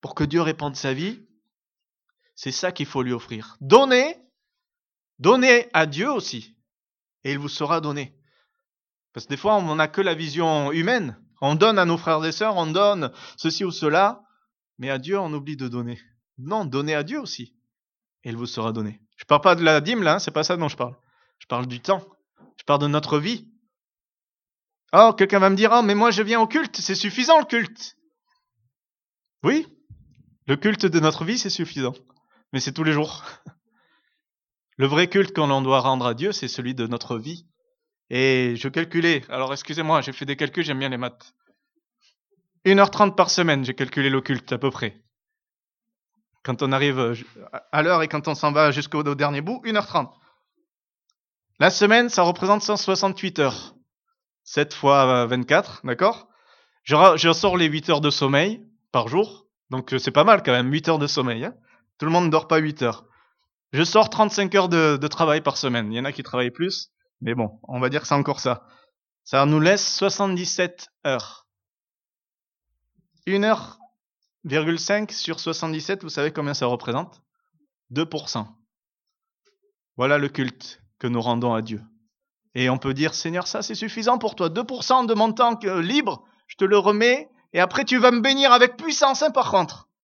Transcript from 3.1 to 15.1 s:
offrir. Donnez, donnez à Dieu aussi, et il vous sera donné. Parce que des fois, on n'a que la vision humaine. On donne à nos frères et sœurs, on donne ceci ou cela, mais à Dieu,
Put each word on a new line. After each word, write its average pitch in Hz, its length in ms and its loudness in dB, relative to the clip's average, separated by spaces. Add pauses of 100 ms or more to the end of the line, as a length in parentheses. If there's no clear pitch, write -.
offrir. 117 480 -12
Donnez, 254 560 4 (1000)
donnez 240 540 6
à 160 120 4
Dieu 160 260 -4
aussi, - 460 -8 (680)
et 135 80 -6
il 143 60 -4
vous 143 100 -8
sera 151 320 -2
donné. 151 380 -8 (960)
Parce - 140 -16
que - 20 -20
des 139 80 -6
fois, 214 180 0
on 170 200 0
n'a 156 120 0
que 156 140 -4
la 180 140 0
vision 156 560 -2
humaine. 165 500 -2 (200)
On 143 120 2
donne 202 240 4
à 185 80 4
nos 170 120 0
frères 160 280 -2
et 160 60 -2
sœurs, 208 260 -2
on 170 80 -2
donne 175 460 0 (260)
ceci 165 260 -4
ou 180 80 -4
cela, 185 520 0 (560)
mais 131 100 -8
à 139 80 -4
Dieu, 170 220 -4